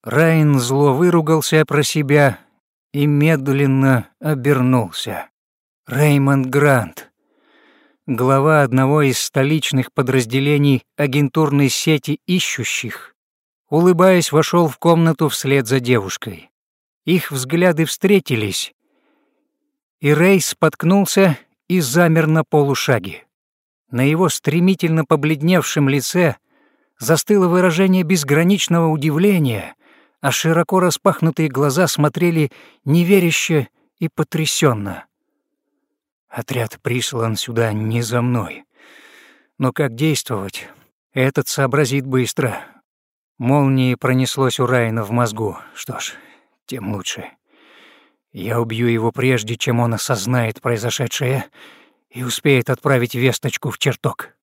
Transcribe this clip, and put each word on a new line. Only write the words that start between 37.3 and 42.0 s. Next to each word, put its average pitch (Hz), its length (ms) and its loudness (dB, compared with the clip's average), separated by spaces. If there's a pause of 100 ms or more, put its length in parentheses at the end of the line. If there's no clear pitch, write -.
сюда 113 360 -2
не 110 300 -4
за 120 200 -2
мной. 120 420 -4 (920)
Но 131 140 -2
как 131 220 -4
действовать? 113 760 -6 (440)
Этот 135 360 -2
сообразит 135 580 -2